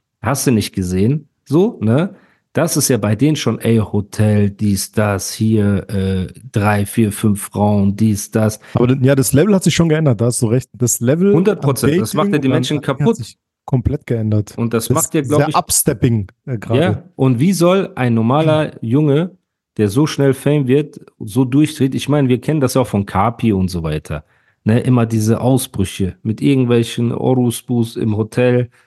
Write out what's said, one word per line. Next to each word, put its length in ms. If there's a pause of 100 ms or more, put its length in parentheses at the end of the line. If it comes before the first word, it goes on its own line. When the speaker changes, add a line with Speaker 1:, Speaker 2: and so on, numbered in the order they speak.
(220)
Speaker 1:
hast 260
du 40
nicht 220
gesehen, 540 (180)
so, 360
ne? 340 (380)
Das 220
ist 140
ja 80
bei 180
denen 220
schon, 220
ey, 180
Hotel, 720
dies, 420
das, 400
hier, 580
äh, 380 (240)
drei, 340
vier, 280
fünf 300
Frauen, 520
dies, 340
das. 300 (140)
Speaker 2:
Aber 140
d-, 100 (100)
ja, 80
das 160
Level 240
hat 80
sich 100
schon 140
geändert, 320
da 60
hast 160
du 60
recht. 260
Das 260
Level 340
Speaker 1:
Hundert 280
Prozent, 320
Speaker 2:
an 60
Speaker 1:
das 140
macht 200
ja 60
die 100
Speaker 2:
Dating 20
und 0
an 60
Speaker 1:
Menschen 240
Speaker 2:
Dating 80
hat 100
Speaker 1:
kaputt. 160
Speaker 2:
sich 220 (260)
komplett 420
geändert. 520
Speaker 1:
Und 160
das 160
Speaker 2:
Das 60
Speaker 1:
macht 180
ja, 80
Speaker 2:
ist 80
Speaker 1:
glaub 100
Speaker 2:
sehr 80
Speaker 1:
ich, 80
Speaker 2:
Upstepping, 720 (180)
äh, 120
gerade. 240
Speaker 1:
Ja, 220 (120)
und 240
wie 140
soll 420
ein 200
normaler 500
Speaker 2:
Mhm. 60 (100)
Speaker 1:
Junge, 560 (400)
der 100
so 180
schnell 280
Fame 340
wird, 320 (200)
so 260
durchdreht, 500
ich 140
meine, 180
wir 140
kennen 180
das 140
ja 80
auch 60
von 180
Kapi 480
und 160
so 120
weiter, 440 (400)
ne, 160
immer 240
diese 340
Ausbrüche 840
mit 200
irgendwelchen 720
Orusbus 840
im 220
Hotel, 520 (180)